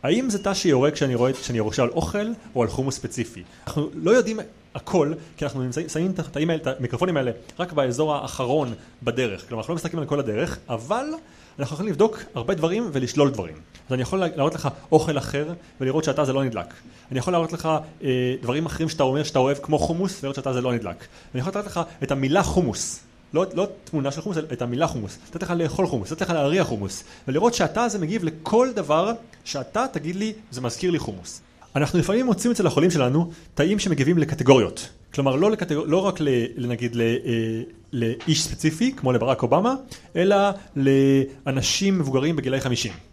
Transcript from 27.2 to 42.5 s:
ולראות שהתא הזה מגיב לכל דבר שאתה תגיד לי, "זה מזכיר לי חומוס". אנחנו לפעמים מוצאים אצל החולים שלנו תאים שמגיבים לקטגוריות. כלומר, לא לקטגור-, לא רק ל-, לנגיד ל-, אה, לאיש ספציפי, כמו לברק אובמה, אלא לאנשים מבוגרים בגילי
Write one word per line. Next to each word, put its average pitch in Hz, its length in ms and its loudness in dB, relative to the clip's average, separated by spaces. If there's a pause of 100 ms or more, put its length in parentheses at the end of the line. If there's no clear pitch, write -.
ולראות 202 260 2
שהתא 208 260 0
הזה 214 180 0
מגיב 180 260 -2
לכל 226 500 2
דבר 175 380 2 (320)
שאתה 208 480 -4
תגיד 165 240 -4
לי, 220 160 -2 (180)
"זה 127 100 -10
מזכיר 127 300 -2
לי 165 80 2
חומוס". - 420 -8 (360)
אנחנו 147 220 2
לפעמים 226 280 2
מוצאים 233 260 2
אצל 190 140 2
החולים 160 240 4
שלנו 143 400 2 (240)
תאים 185 240 2
שמגיבים 165 400 2
לקטגוריות. 127 720 4 (260)
כלומר, 135 220 2
לא 196 140 4
לקטגור-, 170 360 -2
לא 185 200 2
רק 180 140 -2
ל-, 127 260 2 (100)
לנגיד 120 400 -4
ל-, 120 40 0
אה, 113 640 0 (300)
לאיש 127 500 0
ספציפי, 160 500 0
כמו 131 200 0
לברק 123 300 2
אובמה, 180 320 4 (420)
אלא 190 200 4 (400)
לאנשים 135 1200 2
מבוגרים 139 380 2
בגילי 131 240 0